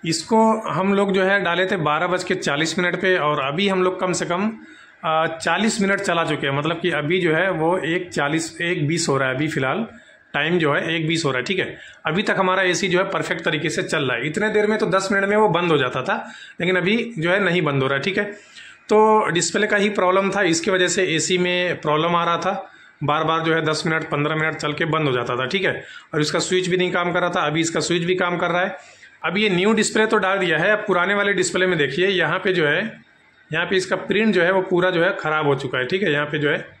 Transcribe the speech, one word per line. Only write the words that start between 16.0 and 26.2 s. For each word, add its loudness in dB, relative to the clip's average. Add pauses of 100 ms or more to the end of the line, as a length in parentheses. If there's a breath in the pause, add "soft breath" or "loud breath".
था, -2 (440 loud breath)
लेकिन 0
अभी 0 (220)
जो 0
है 2
नहीं 2
बंद 0
हो 2
रहा 0
है। -4
ठीक -2
है, 0 (640 loud breath)
तो 4
display 0
का 0
ही 2
problem 2
था, 0
इसकी 0
वजह 2
से 0
एसी 0
में 0
problem 0
आ 2
रहा 0
था, -4 (340 loud breath)
बार 0
बार 0
जो 2
है 0
दस -2
मिनट -2
पन्द्रह -2
मिनट -2
चल -4
के -2
बंद 0
हो 0
जाता -2
था। -2
ठीक -2
है, -2 (300 loud breath)
और 0